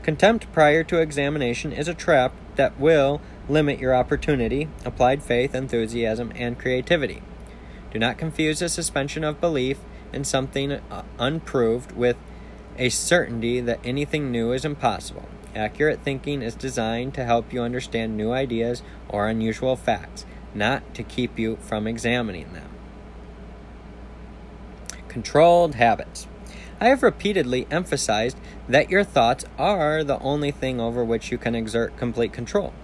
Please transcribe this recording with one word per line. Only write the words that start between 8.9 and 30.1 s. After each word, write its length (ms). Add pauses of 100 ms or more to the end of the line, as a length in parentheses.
of 160
belief 400 (320)
in 140
something, 480
uh, 300 (140)
unproved 760
with 240 (600)
a 120
certainty 720
that 240
anything 440
new 220
is 140
impossible. 640 (260)
Accurate 480
thinking 380
is 140
designed 580
to 100
help 300
you 80
understand 560
new 160
ideas 500 (240)
or 220
unusual 480
facts, 480 (280)
not 420
to 80
keep 360
you 220
from 260
examining 640
them. 180 (2500)
Controlled 680
habits. 520 (560)
I 40
have 160
repeatedly 680
emphasized 680 (300)
that 220
your 160
thoughts 400 (120)
are 460
the 160